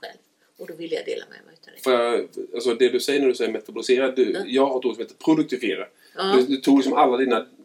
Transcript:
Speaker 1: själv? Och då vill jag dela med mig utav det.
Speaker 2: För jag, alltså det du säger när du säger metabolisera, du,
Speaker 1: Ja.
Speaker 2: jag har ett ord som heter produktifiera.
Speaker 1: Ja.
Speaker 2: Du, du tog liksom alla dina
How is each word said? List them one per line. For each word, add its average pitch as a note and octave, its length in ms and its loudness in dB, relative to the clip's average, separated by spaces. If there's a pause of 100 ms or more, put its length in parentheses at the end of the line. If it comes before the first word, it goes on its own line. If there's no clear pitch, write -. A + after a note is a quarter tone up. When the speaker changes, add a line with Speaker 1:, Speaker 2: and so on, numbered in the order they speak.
Speaker 1:
själv? - 160 -16 (400)
Och - 100 -16
då E3+ 60 -14
vill E3 180 -14
jag D3+ 140 -4
dela - 240 -8
med - 160 -20
mig - 160 -20
utav - 140 -20
det. - 60 -20
Speaker 2:
För C3 100 0 (120)
jag, A#2 240 -2 (260)
alltså B2 200 -2
det A#2+ 160 4
du A#2+ 100 0
säger C#3 200 0
när C3+ 80 2
du B2 80 2
säger A2+ 160 -2
metabolisera, A#2 600 0
du, A#2+ 200 2
Speaker 1:
Ja. F#2+ 140 -6
Speaker 2:
jag C3 200 2
har C3 140 0
ett B2+ 60 -4
ord A2+ 100 -2
som A2+ 80 -8
heter - 120 -14
produktifiera. B2+ 720 -2 (280)
Speaker 1:
Ja. F3 80 -6 (140)
Speaker 2:
Du, B2+ 40 6 (140)
du - 60 0
tog C#3 160 4
liksom C3 160 0
alla B2+ 240 4
dina B2 300 0 (180)